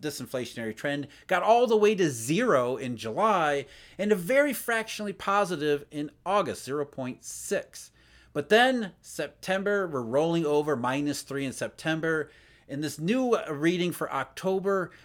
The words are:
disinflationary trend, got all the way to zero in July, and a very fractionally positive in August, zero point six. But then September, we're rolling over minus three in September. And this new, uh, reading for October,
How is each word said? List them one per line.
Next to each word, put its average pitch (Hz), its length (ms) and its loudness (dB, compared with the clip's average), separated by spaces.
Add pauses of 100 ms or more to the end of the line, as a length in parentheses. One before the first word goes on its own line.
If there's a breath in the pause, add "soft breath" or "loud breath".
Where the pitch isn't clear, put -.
disinflationary 120 720 -6
trend, 143 340 -4 (180 loud breath)
got 180 160 0
all 233 240 6
the 220 100 4
way 208 200 6
to 180 140 4
zero 131 680 2
in 123 180 -6
July, 143 680 0 (320 loud breath)
and 208 120 2
a 208 60 4
very 262 380 2
fractionally 220 580 -4
positive 175 800 0
in 151 200 -8 (140)
August, 180 400 0
zero 143 220 -4
point - 360 -8
six. - 680 -8 (420 soft breath)
But 143 160 -4
then 233 440 4 (100)
September, 190 840 -4
we're 143 140 -4
rolling 156 460 2
over 147 280 2
minus 135 460 -2
three 139 240 -6
in 131 80 -6
September. 156 800 -4 (420 soft breath)
And 143 100 -4
this 147 160 -6
new, 226 360 2
uh, 156 180 -2
reading 170 400 2
for - 180 -6
October, 185 800 -2 (120)